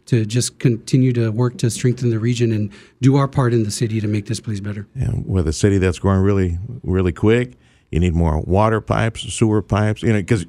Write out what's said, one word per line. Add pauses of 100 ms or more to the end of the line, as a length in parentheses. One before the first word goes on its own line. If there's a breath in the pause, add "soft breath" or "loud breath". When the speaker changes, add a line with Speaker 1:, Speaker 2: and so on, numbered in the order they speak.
Speaker 1:
to
just
continue
to
work
to
strengthen
the
region
and (300 loud breath)
do
our
part
in
the
city
to
make
this
place
better.
Speaker 2:
And
with
a
city
that's
growing
really, (240)
really
quick, (360 soft breath)
you
need
more
water
pipes, (120)
sewer
pipes,
you
know,
'cause